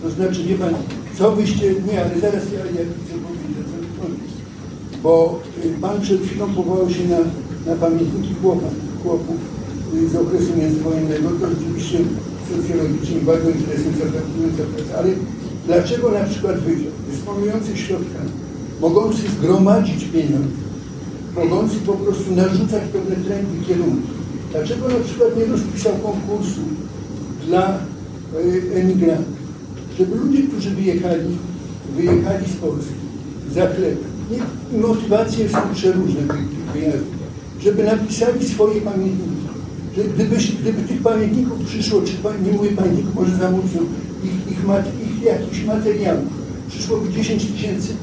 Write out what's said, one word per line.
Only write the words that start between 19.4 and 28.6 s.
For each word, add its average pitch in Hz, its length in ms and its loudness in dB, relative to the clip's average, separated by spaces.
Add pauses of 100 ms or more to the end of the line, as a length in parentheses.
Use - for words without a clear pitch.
pieniądze, 139 540 0 (760)
mogący 196 400 2 (100)
po 202 60 2
prostu 185 420 0
narzucać 202 480 4 (100)
pewne 185 320 0
trendy, 196 300 -2 (120)
kierunki, 170 420 2 (440)
dlaczego 240 360 -2
na 247 180 2
przykład 233 300 2
nie 226 80 2
rozpisał - 480 0
konkursu 202 680 -2 (840)
dla, 185 320 2
y, 180 960 -2